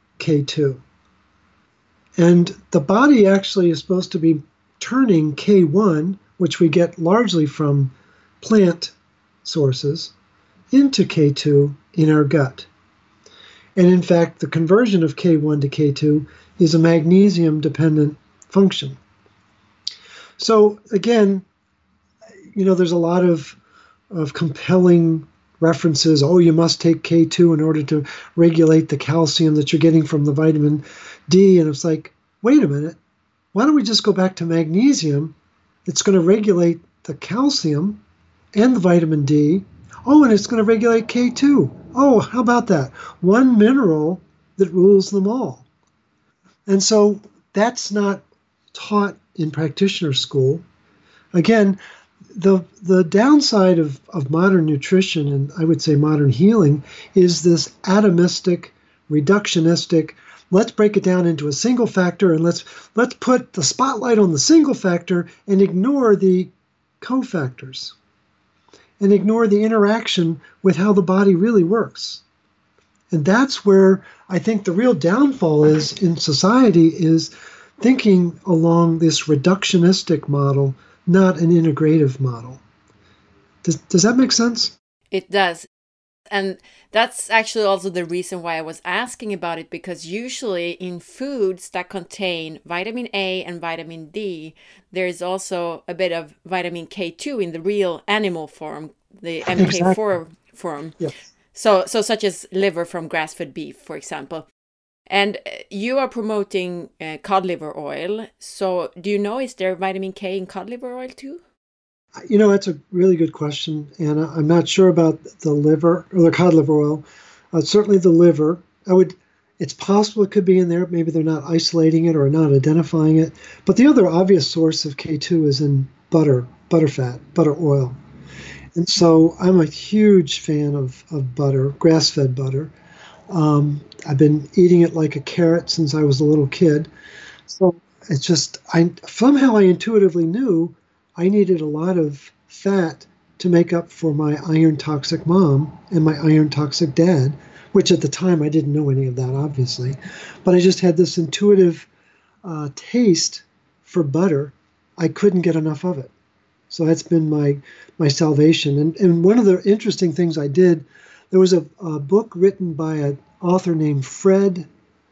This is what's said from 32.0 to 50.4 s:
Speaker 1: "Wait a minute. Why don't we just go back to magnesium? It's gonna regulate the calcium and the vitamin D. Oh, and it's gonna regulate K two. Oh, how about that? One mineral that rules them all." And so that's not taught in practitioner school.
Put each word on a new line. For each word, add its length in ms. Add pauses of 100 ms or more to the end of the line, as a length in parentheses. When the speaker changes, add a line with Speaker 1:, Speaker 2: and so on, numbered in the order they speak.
Speaker 1:
"Wait 220
a 60
minute. 280 (560)
Why 140
don't 80
we 80
just 220
go 100
back 220
to 100
magnesium? 880 (500)
It's 160
gonna 200
regulate 600 (220)
the 120
calcium 880 (520)
and 200
the 60
vitamin 460
D. 360 (440)
Oh, 180
and 80
it's 140
gonna 160
regulate 460
K 200
two. 420 (240)
Oh, 260
how 200
about 280
that? 220 (300)
One 380
mineral 600 (380)
that 160
rules 380
them 180
all." 380 (1000)
And 160
so 380 (320)
that's 400
not 300 (500)
taught 440 (200)
in 140
practitioner 640
school. 480 (720)